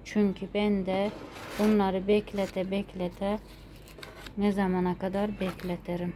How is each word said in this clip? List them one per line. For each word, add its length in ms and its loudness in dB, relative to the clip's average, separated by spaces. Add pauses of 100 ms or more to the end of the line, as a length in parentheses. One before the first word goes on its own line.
Çünkü 500 0
ben 320 2
de 260 2 (480)
bunları 480 4
beklete 640 2
beklete 680 -2 (960)
ne 140 4
zamana 460 2
kadar 420 -2
bekletirim. 760 -4